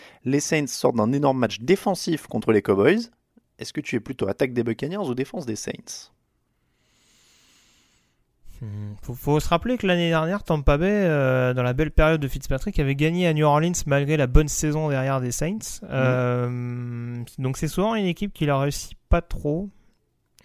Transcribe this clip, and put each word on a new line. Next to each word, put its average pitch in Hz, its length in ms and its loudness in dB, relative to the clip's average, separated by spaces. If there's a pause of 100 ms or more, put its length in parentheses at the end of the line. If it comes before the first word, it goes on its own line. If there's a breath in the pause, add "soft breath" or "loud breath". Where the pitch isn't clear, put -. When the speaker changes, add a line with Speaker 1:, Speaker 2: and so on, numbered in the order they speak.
(260 loud breath)
Speaker 1:
Les 135 140 2
Saints 151 280 0
sortent 127 300 0
d'un 110 140 2
énorme 139 280 2
match 113 200 -2
défensif 170 680 0
contre - 240 -2
les 104 100 6
Cowboys. 147 480 4 (480)
Est-ce - 160 -14
que 151 80 -6
tu - 140 -6
es 117 40 0
plutôt 123 280 -4
attaque 127 260 -2
des 120 100 0
Buccaneers 139 340 -4
ou 185 180 -4
défense 185 320 -6
des 107 80 -4
Saints ? - 560 -12 (2500 soft breath)
Speaker 2:
Hmm. 104 400 -10
Faut, 123 140 -10
faut 143 240 2
se - 100 -2
rappeler 233 300 0
que 202 80 0
l'année 175 220 2
dernière, 165 340 0
Tampa 147 340 4
Bay, 170 100 2
euh, 139 680 2
dans 127 80 0
la 123 100 0
belle 151 160 0
période 156 320 4
de 139 60 -2
Fitzpatrick, 135 500 -4
avait 139 160 2
gagné 160 320 2
à 165 80 4
New 151 140 4
Orleans 151 240 4 (160)
malgré 143 300 2
la 139 100 2
bonne 147 220 4
saison 151 400 -2
derrière 135 300 -2
des 123 120 -4
Saints. 190 500 -6
Speaker 1:
Mhm. 208 80 -14
Speaker 2:
Euh, 123 1300 -2 (160)
donc 131 180 -2
c'est 165 100 -4
souvent 208 280 0
une 208 100 0
équipe 185 280 -4
qui - 120 -2
la 143 140 2
réussit - 360 -4 (140)
pas 170 120 4
trop. 170 500 -4 (720)